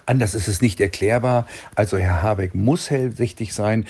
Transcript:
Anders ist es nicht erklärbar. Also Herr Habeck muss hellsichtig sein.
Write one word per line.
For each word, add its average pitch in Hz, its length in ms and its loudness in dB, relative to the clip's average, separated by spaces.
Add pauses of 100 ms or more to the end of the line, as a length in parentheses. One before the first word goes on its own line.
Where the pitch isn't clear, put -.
Anders 120 300 2
ist 98 100 -2
es 95 160 0
nicht 117 180 2
erklärbar. 117 680 2 (260)
Also 101 220 0
Herr 90 260 2
Habeck 98 320 0
muss 113 360 0
hellsichtig 120 640 -2
sein. 107 360 0